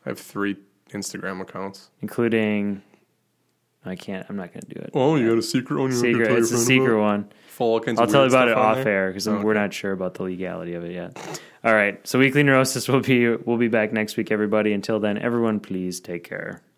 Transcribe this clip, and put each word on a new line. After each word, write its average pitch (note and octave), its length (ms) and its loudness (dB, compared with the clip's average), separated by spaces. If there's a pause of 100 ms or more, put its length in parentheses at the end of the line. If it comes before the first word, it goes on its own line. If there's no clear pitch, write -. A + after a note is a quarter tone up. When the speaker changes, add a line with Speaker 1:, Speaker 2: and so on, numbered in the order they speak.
Speaker 1:
I C2 40 -8
have - 100 -8
three G2+ 380 -4 (340)
Instagram F#2+ 480 -8
accounts. F#2+ 500 -12 (120)
Speaker 2:
Including, G#2+ 800 0 (1040)
I F#2 100 -8
can't, F#2+ 320 -12
I'm G2+ 80 -10
not F2+ 160 -10
gonna - 160 -16
do - 140 -14
it. - 120 -14
Speaker 1:
Oh, D3 220 2
you A#2 140 2
got A2+ 80 2
a A2 40 2
secret C3 380 -4
one C3 120 0
you B2+ 60 -4
wanna A#2+ 120 2
Speaker 2:
Secret. A#2+ 160 2
Speaker 1:
tell A2 80 4
your A#2 100 4
Speaker 2:
It's A#2 80 0
a B2+ 40 -2
Speaker 1:
friend A#2 120 2
Speaker 2:
secret B2+ 280 4
Speaker 1:
about? G#2+ 60 2
Speaker 2:
one. G#2 300 0 (180)
Speaker 1:
Full - 220 -4
all A2+ 80 2
kinds B2 200 -2
Speaker 2:
I'll A#2 60 4
Speaker 1:
of G#2 60 -2
Speaker 2:
tell C#3 140 6
you B2 60 2
Speaker 1:
weird - 20 6
Speaker 2:
about B2+ 160 6
it - 20 2
Speaker 1:
stuff A2 140 2
on A2 140 4
Speaker 2:
off C3 40 -4
Speaker 1:
there? G2 220 0
Speaker 2:
air F#2+ 80 -4
'cause G2 140 -6
I'm, G#2+ 80 0
Speaker 1:
Okay. G#2 100 -4
Speaker 2:
we're G#2+ 80 2
not G#2 200 0
sure G2 200 -4
about F#2 220 -6
the G2+ 80 -8
legality F2+ 500 -8
of E2+ 100 -8
it E2+ 80 -10
yet. - 480 -12 (240)
All A2+ 100 6
right. G2+ 320 2
So B2 140 0
Weekly C3+ 240 4
Neurosis C3 460 2
will B2+ 100 4
be, A#2+ 340 4
we'll A#2 240 -2
be A#2 120 2
back G#2+ 240 2
next A2 240 -2
week, A2 140 -4
everybody. G#2+ 420 2
Until G#2 260 -2
then, G#2 180 0
everyone, A2+ 440 0
please F#2 400 -8
take F2 240 -10
care. - 360 -12 (160)